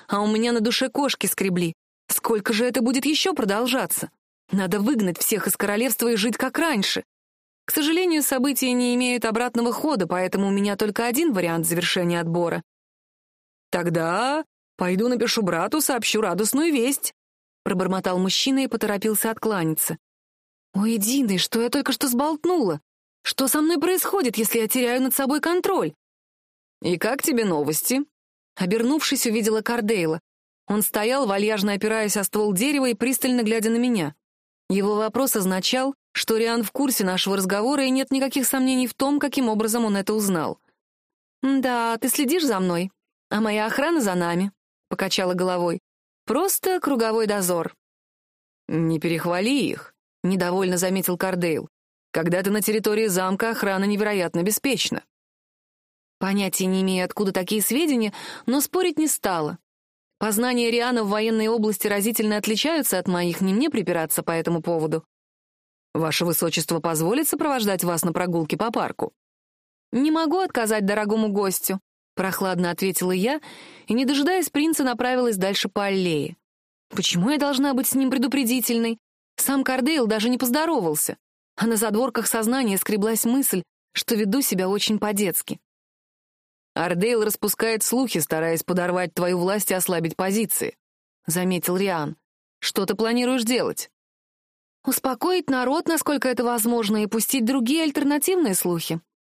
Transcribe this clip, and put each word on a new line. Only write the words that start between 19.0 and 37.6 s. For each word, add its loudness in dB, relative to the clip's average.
откланяться. -2
"О, 0
единый, 0
что -2
я 0
только -2
что -2
сболтнула? 0
Что -2
со 2
мной 2
происходит, 0
если 0
я 0
теряю 0
над 0
собой 0
контроль?" 0
"И 0
как 0
тебе 0
новости?" 0
Обернувшись, 0
увидела 0
Кардейла. 0
Он -2
стоял, 0
вальяжно 0
опираясь -2
о -2
ствол 0
дерева 0
и 0
пристально 0
глядя 0
на 2
меня. 0
Его 2
вопрос 0
означал, 0
что 0
Риан 2
в -8
курсе 0
нашего 0
разговора 0